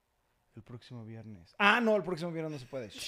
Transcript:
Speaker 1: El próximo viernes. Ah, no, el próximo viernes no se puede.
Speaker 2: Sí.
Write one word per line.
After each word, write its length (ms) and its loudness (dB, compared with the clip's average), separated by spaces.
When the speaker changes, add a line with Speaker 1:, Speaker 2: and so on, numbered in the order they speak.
Speaker 1:
El 60 -16
próximo 420 -14
viernes. 540 -14
Ah, 220 8
no, 160 6
el 60 2
próximo 300 -4
viernes 200 -4
no 60 -8
se 80 -12
puede. 240 -8
Speaker 2:
Sí. 180 -16